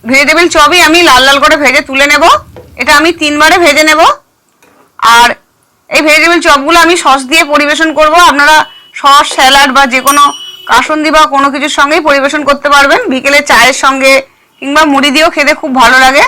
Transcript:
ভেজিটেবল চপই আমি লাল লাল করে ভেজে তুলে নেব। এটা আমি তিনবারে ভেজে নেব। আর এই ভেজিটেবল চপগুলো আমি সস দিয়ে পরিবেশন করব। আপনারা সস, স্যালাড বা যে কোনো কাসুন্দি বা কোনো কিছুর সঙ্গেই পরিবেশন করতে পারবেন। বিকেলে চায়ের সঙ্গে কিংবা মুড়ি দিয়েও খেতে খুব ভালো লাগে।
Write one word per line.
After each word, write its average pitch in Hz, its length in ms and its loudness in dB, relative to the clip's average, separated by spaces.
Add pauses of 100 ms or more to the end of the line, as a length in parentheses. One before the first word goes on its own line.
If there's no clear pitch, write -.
ভেজিটেবল 294 460 0
চপই 320 340 2
আমি 320 100 2 (100)
লাল 254 180 2
লাল 277 180 2
করে 302 180 2
ভেজে 269 260 0
তুলে 269 240 -2
নেব। 294 120 0 (560)
এটা 262 200 -2
আমি 330 100 0 (100)
তিনবারে 302 440 0
ভেজে 302 240 0
নেব। 311 120 0 (1160)
আর 233 120 4 (640)
এই 302 160 -2
ভেজিটেবল 311 400 0
চপগুলো 302 380 0
আমি 339 100 2 (100)
সস 277 160 2 (100)
দিয়ে 320 220 0
পরিবেশন 294 360 0 (100)
করব। 311 160 2 (160)
আপনারা 285 260 2 (440)
সস, 294 260 2 (100)
স্যালাড 277 400 2
বা 277 60 2 (120)
যে 262 120 -2
কোনো 285 160 0 (480)
কাসুন্দি 311 460 -2
বা 311 60 4 (120)
কোনো 277 180 0
কিছুর 285 260 -6
সঙ্গেই 302 300 0
পরিবেশন 277 400 -2
করতে 285 260 -2
পারবেন। 285 260 2 (120)
বিকেলে 277 280 -2 (100)
চায়ের 254 340 2
সঙ্গে 269 280 0 (500)
কিংবা 285 200 -2 (100)
মুড়ি 277 220 0
দিয়েও 320 200 2
খেতে 294 260 -2
খুব 302 100 -8 (100)
ভালো 254 240 2
লাগে। 269 240 2